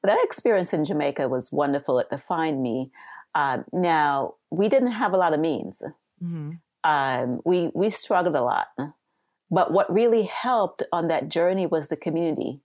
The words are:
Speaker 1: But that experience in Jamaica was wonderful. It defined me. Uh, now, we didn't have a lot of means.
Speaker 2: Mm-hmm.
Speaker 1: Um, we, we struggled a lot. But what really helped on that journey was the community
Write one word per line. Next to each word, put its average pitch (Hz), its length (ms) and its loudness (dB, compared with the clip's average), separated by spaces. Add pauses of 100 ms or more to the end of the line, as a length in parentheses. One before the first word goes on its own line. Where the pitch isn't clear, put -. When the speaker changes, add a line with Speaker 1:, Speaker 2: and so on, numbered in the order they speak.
Speaker 1:
But - 60 2
that 494 160 4
experience 208 480 0
in 156 120 0
Jamaica 147 440 -2
was 127 240 -4
wonderful. 143 460 0
It - 120 -2
defined 156 520 -2
me. 127 280 -4 (440)
Uh, 139 240 0 (140)
now, 151 640 2 (160)
we 190 180 0
didn't 247 240 4
have 214 200 0
a 190 40 2
lot 175 180 4
of 147 60 0
means. 156 420 -2 (400)
Speaker 2:
Mm-hmm. 165 300 -8 (320)
Speaker 1:
Um, 131 600 0
we, 175 300 2
we 202 160 2
struggled 180 460 0
a 127 60 2
lot. 127 260 0 (840)
But 180 220 2
what 196 200 2
really 226 320 4
helped 220 580 -2 (100)
on 170 160 0
that 156 200 -2
journey 180 380 0
was 156 220 -2
the 156 80 -2
community 156 680 -4